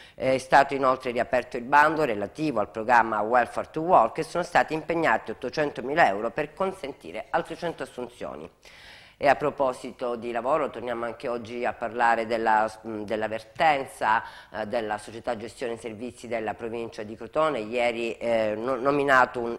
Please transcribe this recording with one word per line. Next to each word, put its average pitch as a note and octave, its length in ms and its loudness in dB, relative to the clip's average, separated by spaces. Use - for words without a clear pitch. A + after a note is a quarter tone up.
È C3 260 0
stato C#3 360 4
inoltre C3 380 2
riaperto A#2+ 440 0
il A#2+ 60 -6
bando D3 400 4
relativo A#2+ 560 -2
al G2+ 140 0
programma A2+ 480 4
Welfare A2+ 500 0
to D#3 120 -4
Work D#3+ 360 4
e D#3+ 60 -2
sono - 180 -4
stati D3 320 2
impegnati D#3 560 0
ottocentomila C#3 760 0
euro G#2+ 240 -2
per D3+ 200 -6
consentire C#3 800 -8
altre E3 240 -4
cento D#3+ 300 -8
assunzioni. E2+ 680 -12
E C#3+ 100 2
a C3+ 60 8
proposito B2+ 840 -2
di A#2 140 -8
lavoro, B2+ 380 -2
torniamo A#2 380 -6
anche A#2 200 -8
oggi A#2+ 380 -6
a A2 80 -2
parlare A#2 540 0
della, A2 440 2
della G#2+ 460 -4
vertenza, B2 920 0
eh, G#2+ 140 -6
della G#2+ 320 -4
società A2+ 400 -8
gestione A#2 400 -8
servizi A#2 500 -12
della A2 240 -4
provincia A#2 500 -8
di A2 140 -12
Crotone, C#3+ 440 -2
ieri, A#2 580 -2
eh, A2+ 360 2
no-, A#2+ 220 -2
nominato C3+ 640 4
un, A#2 180 -4